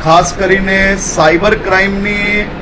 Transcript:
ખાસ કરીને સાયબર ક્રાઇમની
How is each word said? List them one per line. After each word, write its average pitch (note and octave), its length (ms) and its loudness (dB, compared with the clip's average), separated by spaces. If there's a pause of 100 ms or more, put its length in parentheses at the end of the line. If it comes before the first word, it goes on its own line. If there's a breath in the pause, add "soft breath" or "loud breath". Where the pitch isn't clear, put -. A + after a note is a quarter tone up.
ખાસ E3+ 300 2
કરીને F#3+ 600 0
સાયબર F3+ 600 0
ક્રાઇમની G3+ 880 -2 (160)